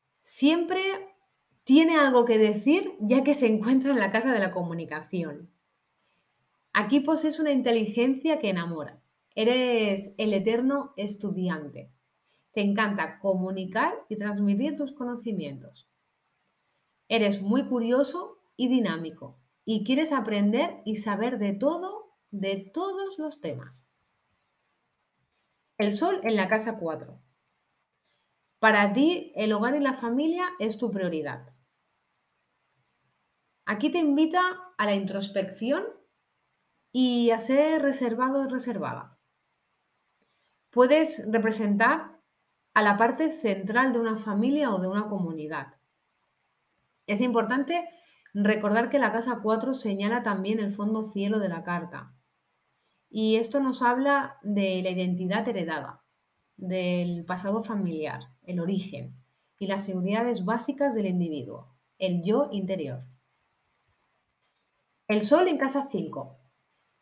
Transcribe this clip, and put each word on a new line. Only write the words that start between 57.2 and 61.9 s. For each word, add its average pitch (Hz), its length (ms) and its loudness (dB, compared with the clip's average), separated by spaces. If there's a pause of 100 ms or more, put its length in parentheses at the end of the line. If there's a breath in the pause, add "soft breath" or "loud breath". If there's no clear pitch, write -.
pasado 196 380 -4
familiar, 165 720 -4 (100)
el 180 160 -4
origen 165 560 -4 (420)
y 196 100 -6
las 196 180 -2
seguridades 196 600 -2
básicas 254 480 0
del 208 140 0
individuo, 156 680 -4 (220)